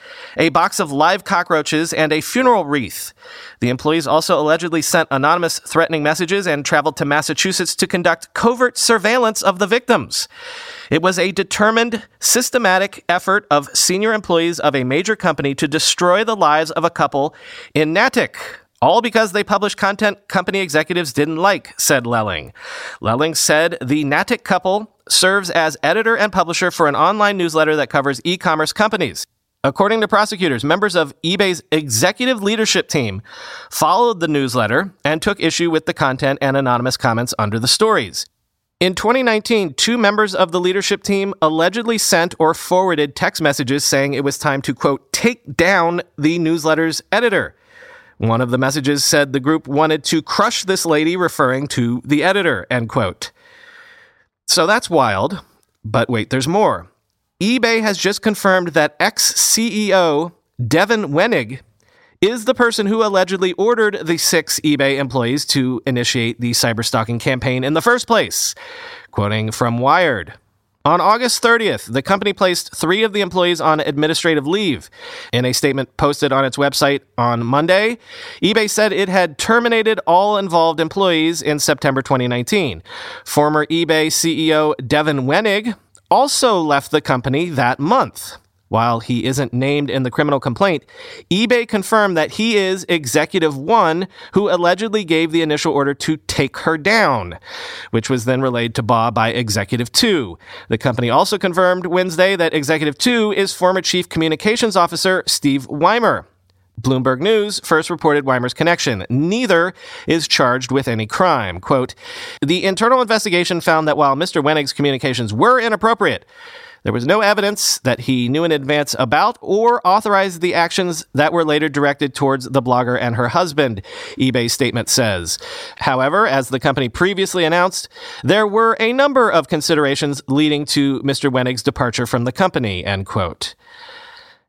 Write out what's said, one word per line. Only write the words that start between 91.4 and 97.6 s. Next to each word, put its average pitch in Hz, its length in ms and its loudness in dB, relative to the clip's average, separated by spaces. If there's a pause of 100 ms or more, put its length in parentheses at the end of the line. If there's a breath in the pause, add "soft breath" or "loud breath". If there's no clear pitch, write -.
confirmed 208 520 2
that 151 140 0
he 220 260 0
is 185 280 -2
executive 156 680 0
one 180 520 0 (240 loud breath)
who 196 180 2
allegedly 185 540 0
gave 160 280 0
the 165 80 2
initial 156 320 0
order 139 220 0
to 156 240 -2
take - 400 -4
her 160 180 0
down, 147 640 0 (540 loud breath)